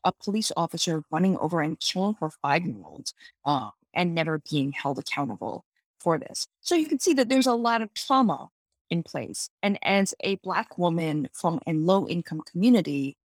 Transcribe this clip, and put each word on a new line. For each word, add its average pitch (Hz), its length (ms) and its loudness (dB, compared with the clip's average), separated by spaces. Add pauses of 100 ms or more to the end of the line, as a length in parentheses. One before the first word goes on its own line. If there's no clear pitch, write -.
a 180 80 2
police 214 420 -4
officer 165 560 -2
running 180 280 2
over 160 240 0
and 156 180 -4
killing 196 400 -2
her 156 100 -4
five-year-old, 131 800 -4 (340)
uh, 131 240 0 (240)
and 175 200 0
never 160 240 0 (120)
being 143 220 0
held 139 260 -4
accountable 113 680 -6 (340)
for 165 180 2
this. - 300 -8 (160)
So - 120 0
you 320 120 2
can 302 120 -2
see - 140 2
that 254 160 4
there's 262 180 4
a 254 60 4
lot 233 300 0
of 214 100 -8
trauma 247 560 2 (400)
in 170 140 -2
place. - 480 -8 (120)
And 202 200 0
as 196 380 2
a 196 160 -2
Black 185 420 -4
woman 165 560 0
from 170 320 0
a 165 80 0
low-income 165 680 2 (100)
community 156 760 2